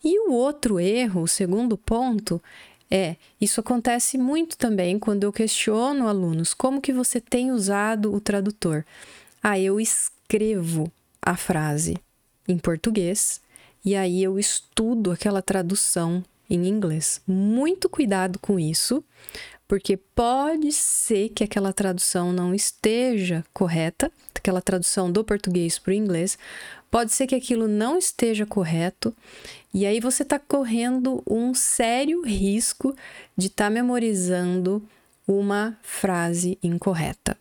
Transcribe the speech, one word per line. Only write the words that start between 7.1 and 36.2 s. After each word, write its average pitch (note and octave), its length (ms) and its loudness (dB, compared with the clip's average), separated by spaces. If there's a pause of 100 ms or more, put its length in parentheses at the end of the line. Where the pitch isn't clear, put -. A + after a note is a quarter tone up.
tem B3+ 300 0
usado G#3 640 0
o G3+ 60 0
tradutor?" G3 640 -2 (580)
"Ah, G#3 180 0
eu F#3+ 200 2
escrevo G3 1120 0 (300)
a - 140 0
frase D#3+ 640 -2 (500)
em F3+ 100 2
português F3+ 840 0 (460)
e G3 100 2
aí F#3 280 2
eu F#3+ 160 0
estudo A3 720 0
aquela G3 300 0
tradução F3+ 840 0 (260)
em F3+ 180 0
inglês." F#3 600 -2
Muito A#3+ 640 0
cuidado F#3+ 500 0
com G3 200 0
isso, E3 440 0 (640)
porque G3 300 0
pode C#4+ 760 0
ser A3 580 0
que A3 140 -2
aquela G3 300 -2
tradução F3+ 580 0
não F3+ 220 0
esteja G#3 1000 0
correta, E3+ 600 0 (240)
aquela F#3 260 0
tradução F#3 500 0
do G#3 120 2
português F3+ 560 0
pro - 120 -2
inglês, G3 460 0 (540)
pode A#3 200 2
ser - 140 2
que C4 80 0
aquilo A#3+ 340 0
não G#3+ 300 2
esteja A3+ 480 0
correto, F3+ 680 -2 (580)
e G3 120 0
aí G#3+ 140 2
você B3+ 240 -2
tá C#4+ 140 0
correndo B3+ 880 0
um A#3+ 280 0
sério C4+ 680 0
risco A3 760 0 (400)
de F#3 140 0
tá G#3 200 0
memorizando G3 1120 0 (440)
uma G3+ 540 0
frase F3 800 -2